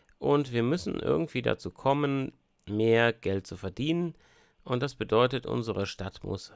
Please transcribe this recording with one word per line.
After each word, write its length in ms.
Und 360
wir 100
müssen 360
irgendwie 440
dazu 260
kommen, 640
mehr 460
Geld 320
zu 120
verdienen. 580
Und 180
das 140
bedeutet, 500
unsere 400
Stadt 380
muss 320